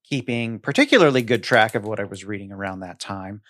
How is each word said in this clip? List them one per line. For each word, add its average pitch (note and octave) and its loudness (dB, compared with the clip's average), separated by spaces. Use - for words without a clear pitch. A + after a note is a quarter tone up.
keeping A#2 -4
particularly D3+ 4
good A#2 2
track A2 4
of G#2+ -2
what G#2+ -6
I G2+ -2
was G2 -14
reading G2 -10
around F#2+ -8
that F2+ -14
time. G2 -12